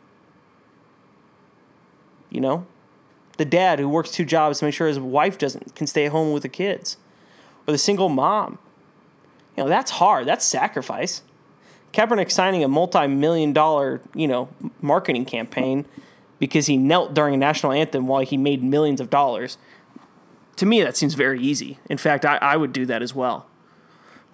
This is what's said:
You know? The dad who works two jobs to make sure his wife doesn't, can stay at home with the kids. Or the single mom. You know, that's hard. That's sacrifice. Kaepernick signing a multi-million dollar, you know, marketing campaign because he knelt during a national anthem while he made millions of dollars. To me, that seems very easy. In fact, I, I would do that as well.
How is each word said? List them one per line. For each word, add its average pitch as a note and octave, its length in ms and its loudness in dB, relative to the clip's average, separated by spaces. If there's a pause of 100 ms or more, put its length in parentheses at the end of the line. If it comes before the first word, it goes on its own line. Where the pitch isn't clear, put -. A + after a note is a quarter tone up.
(2250)
You - 100 -6
know? D3 260 -2 (720)
The D#3 60 0
dad E3 340 2
who C#3+ 100 -2
works D#3 220 -2
two F3 140 -4
jobs D3+ 340 2
to D3+ 80 -2
make D3 80 -2
sure D#3+ 140 0
his C#3+ 100 -2
wife D3 400 0
doesn't, - 360 -6
can D3+ 120 -6
stay D3 200 0
at D3 60 -4
home D#3 200 0
with C#3+ 100 -2
the C#3 60 -8
kids. - 500 -6 (680)
Or D3+ 60 0
the C#3+ 60 0
single F#3+ 300 0
mom. E3 500 0 (1000)
You - 80 -2
know, C#3 40 -2
that's E3 240 0
hard. E3+ 340 2
That's F#3+ 180 -2
sacrifice. C3+ 760 -4 (720)
Kaepernick G#3+ 380 2
signing F#3 320 2
a C3+ 60 2
multi-million D3+ 840 2
dollar, C#3+ 500 2 (120)
you D#3 140 0
know, B2+ 220 -2 (300)
marketing D3 440 0
campaign C3 600 -4 (520)
because C#3+ 280 0
he C#3+ 100 2
knelt D3 380 2
during D3 200 2
a - 40 0
national C#3+ 340 2
anthem C#3+ 340 -2
while C3+ 160 0
he C3+ 140 -4
made C3+ 260 0
millions C#3+ 380 0
of A#2+ 80 -8
dollars. B2 480 -2 (1000)
To F#3 100 0
me, A3 160 6
that - 140 -2
seems D3 180 0
very C3 260 0
easy. C#3 380 -4 (100)
In C#3+ 80 -2
fact, D3 300 0
I, C#3+ 100 4
I C#3+ 200 2
would C#3+ 160 0
do C3 140 -4
that A#2+ 140 -2
as B2 140 -6
well. B2 320 -4 (880)